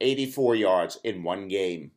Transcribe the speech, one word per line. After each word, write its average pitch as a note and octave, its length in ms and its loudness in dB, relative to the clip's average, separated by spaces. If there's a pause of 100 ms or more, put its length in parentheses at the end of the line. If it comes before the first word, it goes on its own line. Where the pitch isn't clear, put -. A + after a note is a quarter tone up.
eighty-four C3 560 2
yards F#2+ 480 2
in G2 180 -4
one F#2 240 -6
game. F#2 500 -4